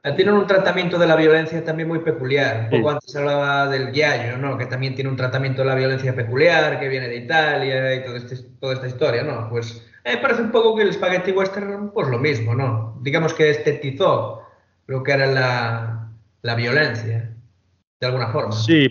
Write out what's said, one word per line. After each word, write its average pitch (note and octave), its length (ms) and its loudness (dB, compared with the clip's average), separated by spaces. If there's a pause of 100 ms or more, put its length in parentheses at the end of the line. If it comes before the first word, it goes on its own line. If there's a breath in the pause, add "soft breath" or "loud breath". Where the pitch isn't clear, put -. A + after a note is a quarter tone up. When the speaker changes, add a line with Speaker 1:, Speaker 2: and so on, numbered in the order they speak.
(140)
Speaker 1:
Tienen G3+ 200 4
un G3+ 120 4
tratamiento F3+ 540 2
de E3+ 80 6
la D#3+ 80 6
violencia D#3+ 480 4
también D#3+ 240 -4
muy E3 100 -2
peculiar. C3 680 0
Un A2+ 40 -4
Speaker 2:
Sí. D3+ 60 2
Speaker 1:
poco C3 140 2
antes C#3+ 260 -6
hablaba C#3+ 520 0
del C3 240 -2
Giallo, C3 460 0
¿no? C3+ 180 -4
Que B2 100 -6
también B2+ 280 -4
tiene C3+ 160 -4
un B2+ 60 -4
tratamiento C3 460 -2
de C3 60 2
la C3 60 2
violencia C3 400 0
peculiar, C#3+ 640 2
que C3+ 100 -4
viene C3 200 -4
de A#2+ 80 -8
Italia C3 760 0
y B2 120 -4
todo A#2+ 100 -10
este, B2 220 -10 (240)
toda C3 140 -2
esta B2 120 -8
historia, B2+ 380 0
¿no? A2+ 260 -6
Pues, A#2 340 -6 (200 loud breath)
eh, A#3+ 180 -2
parece A#3 200 2
un G#3+ 100 -2
poco A3+ 240 4
que G#3+ 60 2
el F#3 100 4
spaghetti F3+ 400 0
western, G3+ 600 -2
pues - 140 -2
lo A#2+ 140 0
mismo, A#2 340 0
¿no? C3 480 -2
Digamos D#3 320 0
que D3+ 160 4
estetizó C#3+ 920 0 (440 loud breath)
lo C3 160 -6
que C#3+ 80 -4
era C#3 160 2
la, A#2+ 840 -2 (340)
la A#2 120 -4
violencia, A#2 800 -2 (640)
de B2+ 80 -4
alguna B2+ 220 -2
forma. A2+ 240 -4
Speaker 2:
Sí, C3 380 4